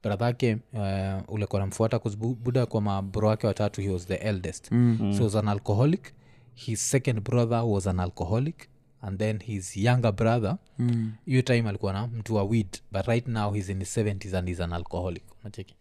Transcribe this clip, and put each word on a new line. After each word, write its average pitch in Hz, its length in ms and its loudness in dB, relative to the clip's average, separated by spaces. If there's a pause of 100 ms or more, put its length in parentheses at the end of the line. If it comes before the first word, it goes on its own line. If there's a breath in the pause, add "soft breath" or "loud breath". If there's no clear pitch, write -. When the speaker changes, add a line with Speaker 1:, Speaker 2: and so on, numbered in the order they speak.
Speaker 1:
brother 104 240 0
yake, 123 220 0
eh, 98 800 -2
ule 107 80 -6
alikuwa 101 260 0
anamfuata, 110 360 0
'cause 104 180 -4
Bu-, 117 180 -2
Buddha 120 320 0
kwa 110 140 0
mabro 101 480 0
wake 107 180 2
watatu, 104 340 0
he 101 80 -2
was 90 180 -4
the 95 80 -2
eldest. 95 580 -4
Speaker 2:
Mm. 120 280 6
Speaker 3:
Mm. 101 120 0
Speaker 1:
So 101 60 0
he 123 60 4
was 104 120 0
an 104 120 2
alcoholic. 110 640 2 (420 soft breath)
His - 360 -4
second 127 300 2
brother 117 460 2
was 101 200 2
an 92 140 2
alcoholic. 107 680 -2 (340)
And 98 160 -6
then 107 240 0
his 98 340 -6
younger 117 360 4
brother, 113 440 2 (220)
Speaker 2:
Mm. 117 340 0 (140)
Speaker 1:
hiyo 131 160 4
time 117 260 2
alikuwa 101 240 -2
na 104 140 -2
mtu 113 280 -6
wa 101 100 4
weed, 107 220 2 (260)
but 95 140 -2
right 120 220 0
now 107 240 0
he's 98 160 -4
in 98 100 -4
his 90 160 -6
seventies 101 400 -2
and 90 140 0
he's 87 120 -4
an 87 120 -2
alcoholic. 87 500 -6 (200)
Unacheki? 101 380 -14